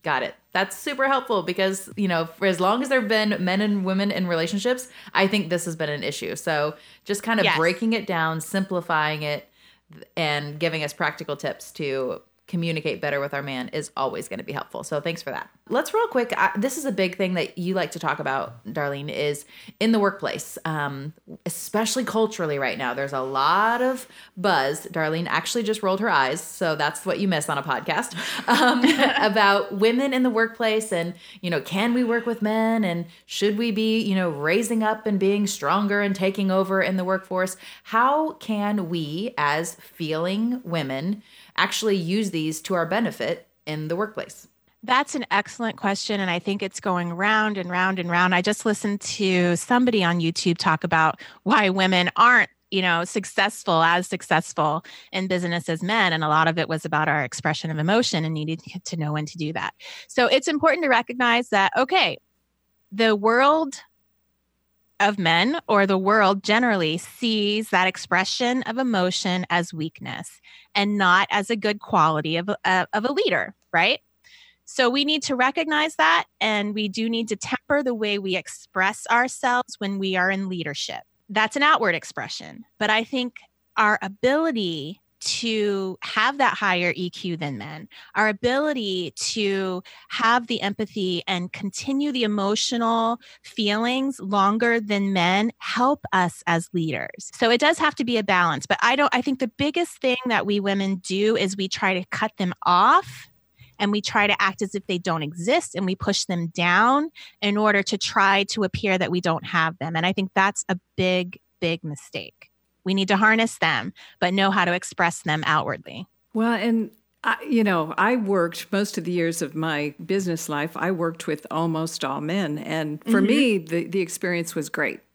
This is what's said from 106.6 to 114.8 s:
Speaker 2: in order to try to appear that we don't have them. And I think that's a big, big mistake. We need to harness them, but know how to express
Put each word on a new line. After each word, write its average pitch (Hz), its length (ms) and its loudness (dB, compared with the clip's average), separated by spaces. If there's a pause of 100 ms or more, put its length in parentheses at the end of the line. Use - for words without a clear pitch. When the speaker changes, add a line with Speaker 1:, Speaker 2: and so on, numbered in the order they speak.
Speaker 2:
in 202 160 0
order 208 260 4
to - 140 -2
try 196 540 2
to 220 140 -2
appear 190 340 0
that 180 120 0
we 180 120 0
don't 165 240 0
have 160 320 0
them. 165 180 -6
And 165 80 0
I 185 80 2
think 190 220 -2
that's 196 340 2
a 180 100 0 (180)
big, 185 420 0 (220)
big 170 220 -2
mistake. - 680 -12 (340)
We 185 80 0
need 196 160 0
to 202 80 4
harness 220 440 2
them, 147 340 0 (260)
but 180 140 2
know 196 160 4
how 190 160 2
to 175 80 0
express 175 480 -2